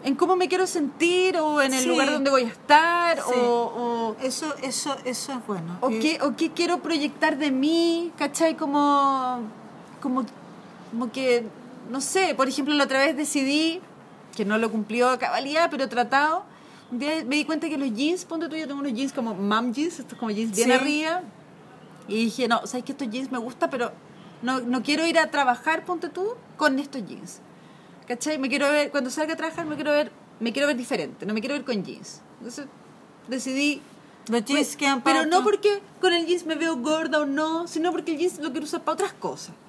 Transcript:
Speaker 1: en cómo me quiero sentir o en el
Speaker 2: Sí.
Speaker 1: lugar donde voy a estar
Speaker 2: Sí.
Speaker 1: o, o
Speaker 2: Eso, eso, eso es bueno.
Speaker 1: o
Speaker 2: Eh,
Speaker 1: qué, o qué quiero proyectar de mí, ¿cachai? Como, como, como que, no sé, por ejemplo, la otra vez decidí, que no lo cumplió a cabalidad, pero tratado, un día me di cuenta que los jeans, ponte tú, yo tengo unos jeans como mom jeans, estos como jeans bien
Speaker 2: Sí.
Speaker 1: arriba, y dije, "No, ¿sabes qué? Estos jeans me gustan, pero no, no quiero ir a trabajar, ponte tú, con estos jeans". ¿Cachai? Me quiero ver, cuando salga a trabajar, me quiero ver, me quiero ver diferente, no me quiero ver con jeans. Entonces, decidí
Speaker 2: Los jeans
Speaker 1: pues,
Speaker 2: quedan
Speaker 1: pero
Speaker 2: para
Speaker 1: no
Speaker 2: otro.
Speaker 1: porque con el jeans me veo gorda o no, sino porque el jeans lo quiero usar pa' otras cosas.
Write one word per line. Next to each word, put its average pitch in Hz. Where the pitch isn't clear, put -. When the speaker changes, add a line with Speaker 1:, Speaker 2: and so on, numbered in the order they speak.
Speaker 1:
en 269
cómo 359
me 370
quiero 359
sentir 349
o 302
en 262
el 262
Speaker 2:
Sí. 254
Speaker 1:
lugar 302
donde 277
voy 262
a 233
estar 339
Speaker 2:
Sí. -
Speaker 1:
o, 233
o -
Speaker 2:
Eso, 285
eso, 269
eso 254
es 240
bueno. 175
Speaker 1:
o 262
Speaker 2:
Eh, 220
Speaker 1:
qué, 302
o 262
qué 320
quiero 349
proyectar 302
de 285
mí, 330
¿cachai? 311
Como, 277
como, 254
como 226
que, 247
no 262
sé, 349
por 262
ejemplo, 285
la 277
otra 269
vez 277
decidí, 302
que 214
no 214
lo 226
cumplió 226
a 254
cabalidad, 294
pero 269
tratado, 269
un 247
día 302
me 269
di 302
cuenta 311
que 294
los 269
jeans, 302
ponte 330
tú, 311
yo 311
tengo 277
unos 277
jeans 262
como 226
mom 214
jeans, 311
estos -
como 226
jeans 214
bien 233
Speaker 2:
Sí. 254
Speaker 1:
arriba, 302
y 220
dije, 226
"No, 226
¿sabes 247
qué? 277
Estos 269
jeans 254
me 254
gustan, 254
pero 240
no, 254
no 240
quiero 302
ir 330
a 302
trabajar, 285
ponte 339
tú, 403
con 285
estos 277
jeans". 135
¿Cachai? 262
Me 269
quiero 277
ver, 294
cuando 262
salga 311
a -
trabajar, 320
me 302
quiero 294
ver, 294
me 226
quiero 277
ver 285
diferente, 240
no 208
me 220
quiero 285
ver 294
con 208
jeans. -
Entonces, 247
decidí 269
Speaker 2:
Los 226
jeans 285
Speaker 1:
pues, -
Speaker 2:
quedan 277
Speaker 1:
pero 269
Speaker 2:
para 302
Speaker 1:
no 349
Speaker 2:
otro. 427
Speaker 1:
porque 403
con 359
el 339
jeans 339
me 320
veo 320
gorda 311
o 294
no, 320
sino 339
porque 339
el 285
jeans 349
lo 294
quiero 302
usar 320
pa' 302
otras 339
cosas. 160